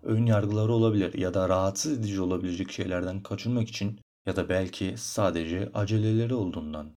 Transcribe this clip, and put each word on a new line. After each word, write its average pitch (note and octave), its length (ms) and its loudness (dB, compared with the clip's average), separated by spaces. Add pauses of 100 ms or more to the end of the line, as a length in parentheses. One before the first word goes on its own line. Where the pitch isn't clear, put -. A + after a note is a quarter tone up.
ön A2+ 240 2
yargıları G#2+ 460 4
olabilir A2 420 4
ya F2+ 200 -2
da F#2 140 2
rahatsız G2 500 2
edici G2+ 220 -2
olabilecek F2+ 520 -2
şeylerden F#2 500 -4
kaçınmak A2+ 460 -2
için G#2 320 -6 (260)
ya F#2+ 100 -2
da F2 120 -2
belki F#2 480 -2
sadece F2 800 -2
aceleleri A2 600 2
olduğundan. D#2 640 -6